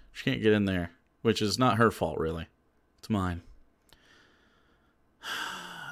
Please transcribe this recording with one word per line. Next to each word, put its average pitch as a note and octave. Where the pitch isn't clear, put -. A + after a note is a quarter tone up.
she -
can't B2+
get G#2+
in G#2
there, F#2
which A2
is G2+
not B2
her A2+
fault, E2
really. D#2+
It's -
mine. F#2
<sighs> -